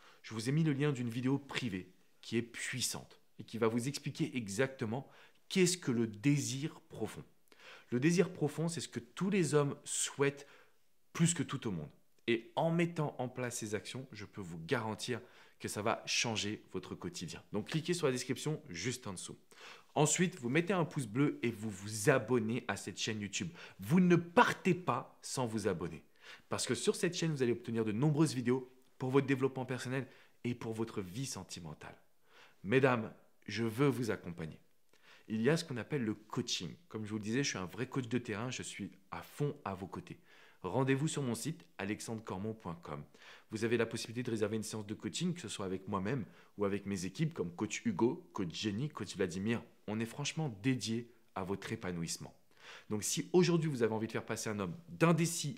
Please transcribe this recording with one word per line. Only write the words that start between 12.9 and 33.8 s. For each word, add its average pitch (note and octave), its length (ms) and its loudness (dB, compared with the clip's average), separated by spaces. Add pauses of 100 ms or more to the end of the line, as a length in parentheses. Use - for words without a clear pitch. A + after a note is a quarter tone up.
en B2+ 100 -2
place B2 300 -4
ces G#2+ 180 -4
actions, B2 360 -6
je G#2 140 -12
peux - 160 -12
vous E2+ 240 -8
garantir A2 560 -2 (380)
que A2 80 -6
ça G#2 140 -4
va - 240 2
changer G#2 680 0
votre F#2 240 -6
quotidien. E2 460 -8 (100)
Donc, G2+ 180 -2
cliquez D#3+ 240 0
sur E3+ 120 0
la C3 60 4
description C3+ 580 -2
juste G2 380 -4
en G2 60 -6
dessous. - 240 -10 (580)
Ensuite, D#3+ 440 4
vous A#2+ 100 -2
mettez E3+ 240 2
un E3+ 120 4
pouce C3+ 220 -4
bleu C#3+ 340 2
et A#2+ 80 2
vous A2 200 -4
vous G#2 400 -2
abonnez B2 580 4
à G2 80 0
cette - 240 -8
chaîne A2 200 -2
YouTube. G2 300 -2 (300)
Vous B2 200 4
ne F3 160 10
partez F3+ 600 6
pas C3+ 460 -2
sans B2+ 260 -2
vous G#2+ 200 0
abonner. E2+ 360 -2 (460)
Parce - 180 -2
que B2 80 2
sur G#3+ 200 2
cette F3 200 0
chaîne, E3 160 0
vous C3+ 100 0
allez A#2+ 120 4
obtenir A2+ 300 0
de G#2+ 80 0
nombreuses C#3 440 4
vidéos B2+ 360 2 (280)
pour B2+ 100 -2
votre C3+ 160 6
développement C3 400 2
personnel B2+ 420 -4 (360)
et A#2+ 100 0
pour A#2 200 -6
votre A2 280 -4
vie G2 240 -6
sentimentale. F2 720 -10 (680)
Mesdames, B2 480 4 (360)
je G#2+ 160 -2
veux A2+ 240 2